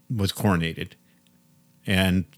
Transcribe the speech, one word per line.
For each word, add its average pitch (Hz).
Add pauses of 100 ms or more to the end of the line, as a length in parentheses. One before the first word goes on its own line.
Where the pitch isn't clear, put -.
(140)
was 98
coronated, 85 (920)
and 95 (120)